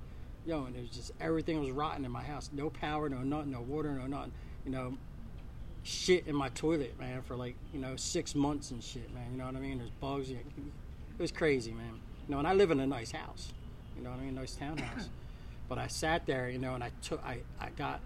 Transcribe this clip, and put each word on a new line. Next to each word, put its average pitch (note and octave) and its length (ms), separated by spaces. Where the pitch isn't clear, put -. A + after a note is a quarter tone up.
Yo, D#3 180
and B2 120
it B2 40
was A#2 100
just, - 300
everything D#3+ 400
was C3+ 100
rotten D3 360
in B2 40
my B2 120
house. C#3 300
No C#3+ 180
power, D3+ 380
no C3+ 100
nothing, C#3+ 320
no B2+ 100
water, D3 320
no C3 140
nothing. C3+ 260
You C3+ 60
know, C3 260
shit - 440
in D3+ 80
my C#3 160
toilet, D3 480
man, B2+ 240
for, B2+ 140
like, B2 200
you D3+ 80
know, C3 160
six - 380
months C#3+ 360
and D3+ 120
shit, A#2 300
man. B2 200
You B2+ 60
know B2+ 80
what C3 100
I C3 40
mean? C3+ 180
There's A#2 120
bugs. C#3 400
It B2 160
was E3+ 140
crazy, C3 400
man. A2+ 280
You D3 60
know, C#3 60
and D3 80
I F#3 80
live G3 160
in C#3 100
a C3+ 60
nice C#3 240
house. - 420
You B2+ 60
know B2 80
what B2+ 100
I C3+ 40
mean? C3 100
Nice C3 200
townhouse. C#3+ 600
<coughs> - 40
But B2 80
I B2 100
sat E3 380
there, B2+ 240
you B2+ 100
know, B2+ 160
and A#2+ 80
I A#2 80
took, - 200
I, - 180
I - 160
got C#3 300